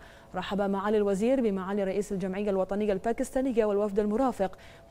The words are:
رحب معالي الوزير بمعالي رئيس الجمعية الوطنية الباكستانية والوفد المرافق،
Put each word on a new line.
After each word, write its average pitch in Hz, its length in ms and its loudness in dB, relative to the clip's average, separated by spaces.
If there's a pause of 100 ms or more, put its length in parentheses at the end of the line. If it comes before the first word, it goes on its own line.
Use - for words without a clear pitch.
(340)
رحب 185 260 -4
معالي 196 360 0
الوزير 208 440 2
بمعالي 196 440 0
رئيس 196 280 -2
الجمعية 196 380 -2
الوطنية 196 420 0
الباكستانية 233 720 0
والوفد 202 340 2
المرافق، 214 600 0 (320)